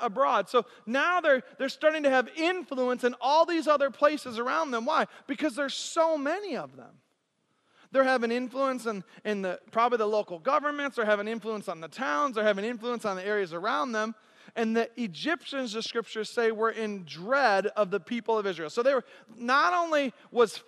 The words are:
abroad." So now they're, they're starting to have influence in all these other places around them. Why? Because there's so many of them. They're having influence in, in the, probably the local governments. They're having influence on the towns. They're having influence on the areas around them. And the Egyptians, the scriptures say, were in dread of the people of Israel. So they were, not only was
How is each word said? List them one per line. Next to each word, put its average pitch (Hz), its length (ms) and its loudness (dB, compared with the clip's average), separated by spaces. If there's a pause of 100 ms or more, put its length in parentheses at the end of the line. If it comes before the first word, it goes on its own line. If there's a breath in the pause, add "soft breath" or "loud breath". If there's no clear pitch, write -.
abroad." 240 480 0
So 240 160 2 (220 loud breath)
now 320 340 2
they're, 277 220 4 (160 loud breath)
they're 262 100 -2
starting 311 340 2
to 285 60 4
have 254 260 4
influence 285 680 -2
in 247 180 2
all 302 240 4
these 330 220 0
other 285 240 4
places 269 480 0
around 277 320 -2
them. 233 140 -2
Why? 285 200 2 (220 loud breath)
Because 269 280 -2
there's 277 200 -4
so 320 420 0
many 311 400 -4
of 139 180 -10
them. 117 140 -20 (1000 soft breath)
They're 262 120 4
having 254 280 2
influence 254 560 -2
in, 202 160 -6 (200 loud breath)
in 202 200 -2
the, 185 160 -4 (100)
probably 240 300 2
the 208 80 2
local 208 320 -2
governments. 285 560 0
They're 226 100 0
having 208 220 2
influence 220 400 -6
on 165 140 -8
the 160 60 -12
towns. 285 460 -2
They're 208 100 -2
having 208 220 2
influence 233 400 -6
on 196 100 -2
the 185 100 -8
areas 202 280 -2
around 247 380 -2
them. 220 240 -4 (400 soft breath)
And 226 200 0
the 226 140 2 (100)
Egyptians, 233 720 -4
the 220 100 -6
scriptures 214 440 -6
say, 226 240 0
were 220 200 0
in 208 340 -6
dread 196 640 2
of 202 240 0
the 202 80 0
people 226 380 -2
of 202 100 -2
Israel. 160 240 -4
So 233 100 0
they 269 140 4
were, 240 100 0 (320 loud breath)
not 277 360 4
only 311 380 0 (200 soft breath)
was 226 360 2